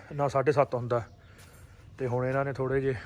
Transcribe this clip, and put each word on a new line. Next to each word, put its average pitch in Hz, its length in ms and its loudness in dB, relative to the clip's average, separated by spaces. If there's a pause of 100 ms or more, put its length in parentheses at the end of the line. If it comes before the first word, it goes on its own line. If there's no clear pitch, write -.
(120)
ਨਾ 143 160 0
ਸਾਢੇ 135 240 2
ਸੱਤ 131 220 2
ਹੁੰਦਾ। 120 280 0 (960)
ਤੇ 131 80 -2
ਹੁਣ 123 200 0
ਇਹਨਾਂ 135 180 0
ਨੇ 139 80 -2
ਥੋੜ੍ਹੇ 131 280 0
ਜਿਹੇ 135 140 0 (120)